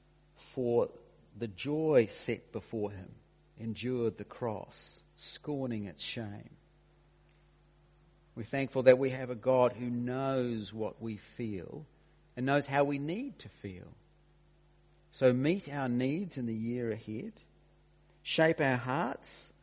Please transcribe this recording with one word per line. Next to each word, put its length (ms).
for 540
the 100
joy 600
set 260
before 400
him, 200
endured 580
the 80
cross, 720
scorning 680
its 160
shame. 480
We're 100
thankful 400
that 140
we 140
have 180
a 60
God 380
who 160
knows 840
what 280
we 160
feel 680
and 100
knows 200
how 200
we 120
need 420
to 100
feel. 380
So 220
meet 340
our 220
needs 480
in 80
the 80
year 380
ahead. 420
Shape 380
our 160
hearts. 760